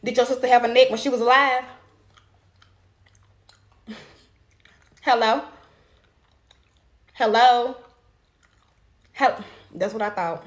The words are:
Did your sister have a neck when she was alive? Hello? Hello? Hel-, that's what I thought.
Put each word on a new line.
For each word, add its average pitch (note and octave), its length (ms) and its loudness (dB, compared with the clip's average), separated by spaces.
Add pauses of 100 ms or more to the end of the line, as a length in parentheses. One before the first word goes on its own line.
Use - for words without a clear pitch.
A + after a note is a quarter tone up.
Did A#3 140 -4
your B3 80 2
sister B3+ 220 -6
have A#3+ 160 4
a A#3+ 40 -4
neck B3+ 220 4
when A3+ 100 -6
she C#4+ 100 -4
was B3 120 -4
alive? B3+ 420 2 (3500)
Hello? A#3 420 0 (1700)
Hello? A#3+ 640 2 (1400)
Hel-, A#3+ 300 -2 (300)
that's G3 200 -6
what G#3+ 100 -8
I G#3 60 -4
thought. F3 380 -8